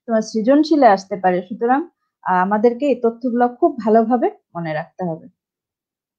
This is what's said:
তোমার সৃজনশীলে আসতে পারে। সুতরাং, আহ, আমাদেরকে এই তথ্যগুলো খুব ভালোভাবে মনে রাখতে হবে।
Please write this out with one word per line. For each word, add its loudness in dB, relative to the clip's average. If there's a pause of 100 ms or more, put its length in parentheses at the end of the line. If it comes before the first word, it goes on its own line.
তোমার 0
সৃজনশীলে 2
আসতে 2
পারে। 0
সুতরাং, -4 (380)
আহ, -2
আমাদেরকে 0
এই 0
তথ্যগুলো -2
খুব -2
ভালোভাবে 0 (200)
মনে -6
রাখতে -10
হবে। -8 (920)